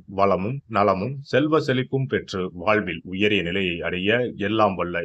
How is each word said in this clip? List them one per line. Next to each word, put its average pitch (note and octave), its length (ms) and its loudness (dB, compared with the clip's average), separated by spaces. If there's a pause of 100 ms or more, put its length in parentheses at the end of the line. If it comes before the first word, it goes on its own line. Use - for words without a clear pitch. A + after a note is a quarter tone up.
(180)
வளமும் G2 500 2
நலமும் G#2 560 2
செல்வ D3+ 440 2
செழிப்பும் C3 440 0
பெற்று F#2+ 300 -2 (120)
வாழ்வில் F2 480 0 (100)
உயரிய G2+ 360 2
நிலையை F2+ 280 -2 (120)
அடைய F#2+ 340 0 (280)
எல்லாம் G#2 300 2
வல்ல F2 260 -4